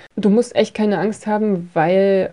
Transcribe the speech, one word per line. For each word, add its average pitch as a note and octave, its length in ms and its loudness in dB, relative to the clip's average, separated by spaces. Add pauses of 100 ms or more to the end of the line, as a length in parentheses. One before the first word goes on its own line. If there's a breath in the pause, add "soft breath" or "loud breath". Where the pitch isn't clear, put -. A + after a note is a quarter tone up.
(180 loud breath)
du G#3 120 0
musst A#3+ 260 0
echt - 180 0
keine G#3 240 0
Angst G#3 300 -4
haben, G#3 460 -2
weil, F#3+ 600 2